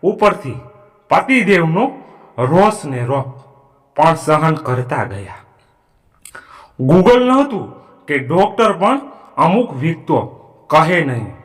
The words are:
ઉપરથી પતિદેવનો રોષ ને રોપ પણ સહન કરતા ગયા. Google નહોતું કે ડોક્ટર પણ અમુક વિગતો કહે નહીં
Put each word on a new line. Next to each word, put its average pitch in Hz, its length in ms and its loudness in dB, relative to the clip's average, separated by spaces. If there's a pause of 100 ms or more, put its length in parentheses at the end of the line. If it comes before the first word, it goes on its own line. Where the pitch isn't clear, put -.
ઉપરથી 190 580 0 (500)
પતિદેવનો 196 920 0 (360)
રોષ 175 480 2
ને 127 200 -6
રોપ 131 220 -2 (680)
પણ 160 200 4
સહન 156 400 0
કરતા 123 480 -4
ગયા. 98 300 -12 (1500)
Google 185 460 4
નહોતું 254 480 0 (320)
કે 143 140 -2
ડોક્ટર 190 540 0
પણ 220 280 -2 (360)
અમુક 180 360 0
વિગતો 147 520 -2 (440)
કહે 165 360 2
નહીં 117 280 -6 (120)